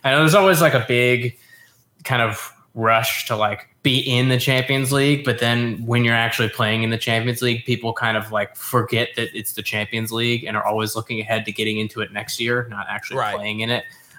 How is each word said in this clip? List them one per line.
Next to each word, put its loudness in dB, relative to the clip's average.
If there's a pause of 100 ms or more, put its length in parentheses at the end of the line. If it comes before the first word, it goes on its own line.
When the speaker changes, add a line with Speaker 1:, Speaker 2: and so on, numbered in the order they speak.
Speaker 1:
I 2
know 4
there's 6
always, 6
like, 6
a 4
big 2 (680)
kind 0
of -4 (220)
rush 2
to, -2
like, -2 (160)
be 4
in 2
the 4
Champions 0
League, 4
but 0
then 0
when 2
you're 4
actually 0
playing 0
in 0
the -2
Champions -2
League, -2
people -2
kind 0
of, -8
like, -2
forget -2
that -4
it's -8
the -10
Champions -4
League -2
and -6
are -2
always -2
looking -6
ahead -2
to -8
getting -2
into -6
it -8
next -8
year, -2
not -10
actually -8
Speaker 2:
Right. -2
Speaker 1:
playing -6
in -2
it. -2 (340)